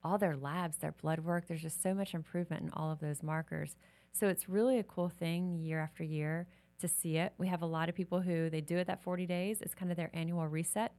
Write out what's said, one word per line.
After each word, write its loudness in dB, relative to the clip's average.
all 2
their 2
labs, 0
their -2
blood -2
work, 0
there's -6
just -6
so 2
much -2
improvement -2
in -4
all -2
of -2
those -4
markers. -4
So 0
it's 2
really 4
a 0
cool 0
thing 0
year 0
after -4
year -2
to -2
see 0
it. 2
We 0
have 0
a 0
lot 0
of -2
people 0
who, 2
they 0
do 0
it 2
that -2
forty 0
days. 0
It's -8
kind -2
of 0
their -2
annual 0
reset. 0